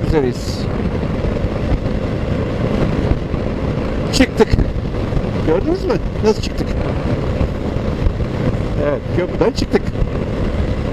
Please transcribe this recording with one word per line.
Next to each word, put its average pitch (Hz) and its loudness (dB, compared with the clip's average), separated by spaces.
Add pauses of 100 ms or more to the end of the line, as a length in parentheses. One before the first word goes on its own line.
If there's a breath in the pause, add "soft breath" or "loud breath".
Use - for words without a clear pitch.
üzereyiz. 139 0 (3500)
Çıktık. - 6 (1000)
Gördünüz 320 2
mü? 349 2 (320)
Nasıl 214 4
çıktık? - -2 (2250)
Evet, 135 0 (160)
köprüden 175 2
çıktık. - 0 (1120)